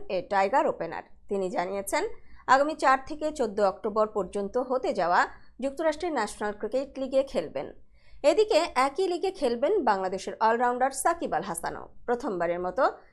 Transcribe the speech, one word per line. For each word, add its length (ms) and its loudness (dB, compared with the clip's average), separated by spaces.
এ 200 -2
টাইগার 380 4
ওপেনার। 360 -4
তিনি 200 -2
জানিয়েছেন, 580 -2
আগামী 280 6
চার 220 4
থেকে 240 -4
চোদ্দ 300 -2
অক্টোবর 460 2
পর্যন্ত 500 -4
হতে 360 -2
যাওয়া 340 2
যুক্তরাষ্ট্রের 540 -2
ন্যাশনাল 400 -4
ক্রিকেট 460 -6
লিগে 240 0
খেলবেন। 500 -6
এদিকে 420 4
একই 320 2
লিগে 240 -2
খেলবেন 520 0
বাংলাদেশের 560 -2
অলরাউন্ডার 520 2
সাকিব 420 0
আল 80 0
হাসানও। 460 -8
প্রথমবারের 540 -2
মতো 320 2